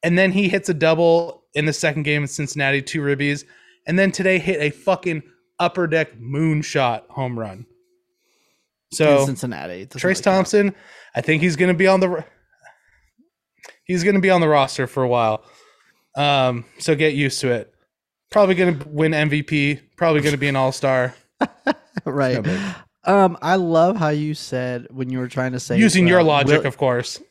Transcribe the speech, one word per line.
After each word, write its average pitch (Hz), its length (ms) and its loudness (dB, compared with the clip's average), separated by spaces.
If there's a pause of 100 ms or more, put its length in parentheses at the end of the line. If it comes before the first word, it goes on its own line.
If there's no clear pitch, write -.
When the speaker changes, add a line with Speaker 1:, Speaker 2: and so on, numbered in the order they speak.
Speaker 1:
And 175 160 2
then 190 140 4
he 190 180 2
hits 196 180 -2
a 185 60 0
double 165 680 2 (100)
in 151 100 -2
the 156 80 0
second 151 320 -2
game 147 180 0
in 139 60 -6
Cincinnati, 139 540 -4
two 156 180 -6
ribbies, 143 440 -2 (420)
and 170 120 0
then 190 140 2
today 190 260 0
hit 170 220 -2
a 147 100 -2
fucking 170 520 -4 (360)
upper 175 280 -2
deck 160 320 -2
moonshot 139 920 -2
home 127 300 -8
run. 107 260 -12 (1300)
So, 147 280 4
Speaker 2:
In 139 60 2
Cincinnati, 92 560 -8
it 110 80 -18
doesn't 131 100 -16
Speaker 1:
Trayce - 120 -10
Speaker 2:
really - 100 2
count. - 20 -14
Speaker 1:
Thompson, 196 500 2 (420)
I - 60 -2
think 156 200 0
he's 170 140 0
gonna 180 180 2
be 175 120 2
on 190 140 4
the 185 100 2
r-, 160 160 -8 (1600)
he's 180 200 -2
gonna 196 160 4
be 190 100 2
on 180 100 4
the 160 80 2
roster 135 380 0
for 131 160 -4
a 127 60 0
while. 113 360 0 (720)
Um, 131 520 0 (120)
so - 160 0
get 151 200 2
used 139 260 -2
to 131 100 -2
it. 117 220 -4 (580)
Probably 196 240 4
gonna 175 320 0
win 156 280 -2
M 151 160 2
V 147 120 0
P, 143 380 0 (160)
probably 160 240 2
gonna 143 160 0
be 143 120 -2
an 139 80 0
all-star. 131 580 0 (260)
Speaker 2:
<laughs> - 140 -4 (500)
Right. 135 300 -2
Speaker 1:
No 117 80 -4
big. 180 180 -4 (440)
Speaker 2:
Um, 190 380 4
I 170 140 0
love 175 400 2
how 165 120 0
you 151 260 -2
said 123 560 -8
when 131 200 -8
you 127 80 -6
were 127 100 -6
trying 127 240 -4
to 127 80 -6
say, - 180 -2
Speaker 1:
Using 185 300 4
your 180 120 6
Speaker 2:
uh, 165 40 4
Speaker 1:
logic, 143 360 4
Speaker 2:
will-, - 60 -4
Speaker 1:
of 131 120 -4
course. 123 420 -2 (100)